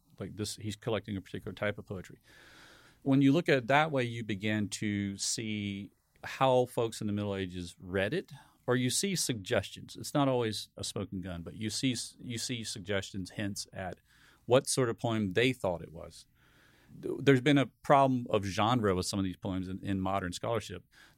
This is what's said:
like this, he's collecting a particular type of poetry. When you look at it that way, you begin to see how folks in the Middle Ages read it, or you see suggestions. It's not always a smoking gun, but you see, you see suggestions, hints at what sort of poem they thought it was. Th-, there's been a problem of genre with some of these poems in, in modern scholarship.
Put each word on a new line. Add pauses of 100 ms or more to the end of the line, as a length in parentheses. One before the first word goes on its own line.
(180)
like
this,
he's
collecting
a
particular
type
of
poetry. (800)
When
you
look
at
it
that
way,
you
begin
to
see (320)
how
folks
in
the
Middle
Ages
read
it, (340)
or
you
see
suggestions.
It's
not
always
a
smoking
gun,
but
you
see, (280)
you
see
suggestions,
hints
at (460)
what
sort
of
poem
they
thought
it
was. (760)
Th-,
there's
been
a (160)
problem
of
genre
with
some
of
these
poems
in,
in
modern
scholarship. (340)